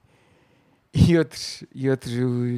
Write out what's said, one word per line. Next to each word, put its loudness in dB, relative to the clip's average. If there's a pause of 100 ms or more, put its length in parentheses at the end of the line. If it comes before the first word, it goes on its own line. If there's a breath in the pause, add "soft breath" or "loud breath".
(520 soft breath)
<laughs> -20
e 6
outros, -4 (100)
e -4
outros, -4 (440)